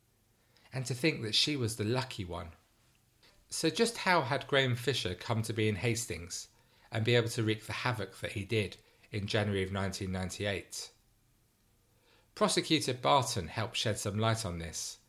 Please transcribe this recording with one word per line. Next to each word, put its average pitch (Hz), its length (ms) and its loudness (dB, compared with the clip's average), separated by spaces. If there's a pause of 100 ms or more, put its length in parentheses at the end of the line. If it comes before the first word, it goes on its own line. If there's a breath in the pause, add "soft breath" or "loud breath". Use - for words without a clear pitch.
(720 soft breath)
and 127 140 -4
to 131 80 -4
think 143 260 0
that 110 140 -4
she - 200 4
was 113 220 0
the 104 80 -2
lucky 120 400 -2
one. 85 280 -8 (1000 soft breath)
So - 180 0
just 226 300 2
how 180 240 4
had 131 240 0
Graham 135 280 4
Fisher 117 400 -2
come 110 280 -2
to 110 100 -4
be 107 160 2
in 104 80 2
Hastings 110 720 -4 (420 soft breath)
and 110 140 -2
be 120 100 4
able 113 140 6
to 113 140 -2
wreak 107 240 0
the - 80 -8
havoc - 460 -2
that - 120 -6
he 101 140 -4
did 104 320 0 (340 soft breath)
in 98 140 -4
January 104 380 2
of 92 80 -6
nineteen 95 400 -2
ninety-eight? 92 800 -4 (1400 soft breath)
Prosecutor 160 580 2
Barton 123 520 4
helped 110 300 -4
shed 104 200 0
some 101 220 -2
light 110 260 2
on 87 140 -4
this, - 400 -8 (100)